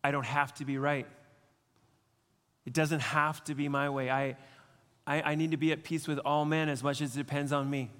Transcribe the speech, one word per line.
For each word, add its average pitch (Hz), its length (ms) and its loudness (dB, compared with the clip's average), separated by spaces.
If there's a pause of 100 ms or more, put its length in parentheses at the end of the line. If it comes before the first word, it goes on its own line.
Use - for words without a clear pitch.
I 143 60 4
don't 139 160 0
have 139 300 0
to 143 100 -8
be 135 100 -2
right. 139 300 0 (1600)
It 123 80 -10
doesn't 156 260 2
have 151 440 0
to 151 100 -4
be 143 140 -2
my 139 200 0
way. 135 220 -2
I, 135 260 0 (720)
I, 202 160 2
I 151 120 0
need 160 180 2
to 160 40 0
be 156 160 2
at 156 100 -2
peace 156 240 -4
with 151 120 0
all 147 260 2
men 156 240 2
as 131 140 -2
much 143 180 0
as 131 160 -4
it - 20 -2
depends 143 340 -2
on 139 180 0
me. 135 300 -2